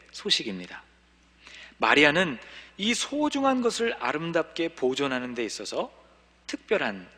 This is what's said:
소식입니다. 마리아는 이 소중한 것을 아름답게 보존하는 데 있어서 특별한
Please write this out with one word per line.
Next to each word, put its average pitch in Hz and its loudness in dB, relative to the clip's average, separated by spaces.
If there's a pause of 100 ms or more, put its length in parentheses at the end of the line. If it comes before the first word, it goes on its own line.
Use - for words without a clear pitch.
(120)
소식입니다. 95 -4 (960)
마리아는 143 6 (380)
이 220 0
소중한 277 0
것을 233 0
아름답게 165 -2
보존하는 131 -2
데 117 -2
있어서 117 -6 (540)
특별한 113 -2